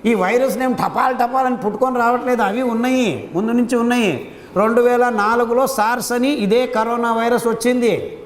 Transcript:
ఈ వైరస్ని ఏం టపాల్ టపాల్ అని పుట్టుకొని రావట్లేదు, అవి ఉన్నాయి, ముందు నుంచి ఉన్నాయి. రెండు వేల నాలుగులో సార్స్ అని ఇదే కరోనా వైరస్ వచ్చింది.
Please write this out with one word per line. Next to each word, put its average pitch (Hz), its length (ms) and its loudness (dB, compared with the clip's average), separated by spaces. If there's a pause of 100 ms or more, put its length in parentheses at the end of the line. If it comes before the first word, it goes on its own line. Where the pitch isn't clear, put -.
ఈ 233 80 4
వైరస్ని 226 500 0
ఏం 254 80 0
టపాల్ 247 440 0
టపాల్ 254 300 0
అని 247 100 0
పుట్టుకొని 254 420 -2
రావట్లేదు, 240 440 0
అవి 208 200 0
ఉన్నాయి, 233 720 0
ముందు 214 180 0
నుంచి 240 240 0
ఉన్నాయి. 233 520 0 (280)
రెండు 226 240 2
వేల 240 280 4
నాలుగులో 233 580 2
సార్స్ 233 460 -2
అని 247 180 0
ఇదే 240 360 0
కరోనా 233 460 -2
వైరస్ 233 340 0
వచ్చింది. 233 800 0